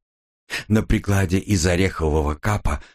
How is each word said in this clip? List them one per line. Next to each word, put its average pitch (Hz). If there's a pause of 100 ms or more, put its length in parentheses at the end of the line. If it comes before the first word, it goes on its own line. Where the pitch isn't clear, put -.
(680)
На 107
прикладе 98
из 92
орехового 80
капа 104 (120)